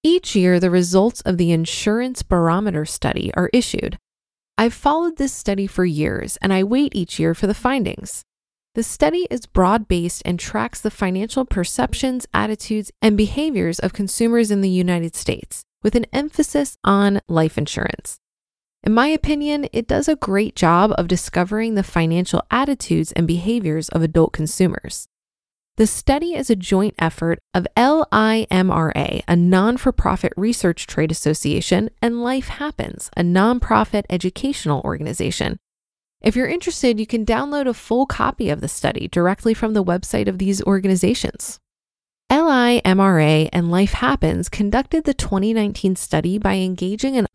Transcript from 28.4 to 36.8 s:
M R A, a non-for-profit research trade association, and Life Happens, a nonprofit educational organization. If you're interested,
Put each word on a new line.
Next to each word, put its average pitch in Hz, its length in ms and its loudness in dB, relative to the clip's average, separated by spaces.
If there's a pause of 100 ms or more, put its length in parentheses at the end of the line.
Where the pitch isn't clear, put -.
M 185 220 2
R 160 240 0
A, - 320 -2
a 175 80 4
non-for-profit 190 1000 2
research 196 520 -2
trade 160 240 -2
association, 160 800 0 (100)
and 233 220 -2
Life 262 240 -2
Happens, - 680 -8
a - 60 0
nonprofit 214 880 2
educational 180 760 -2
organization. - 760 -4 (600)
If 220 160 0
you're 254 120 0
interested, 269 520 -2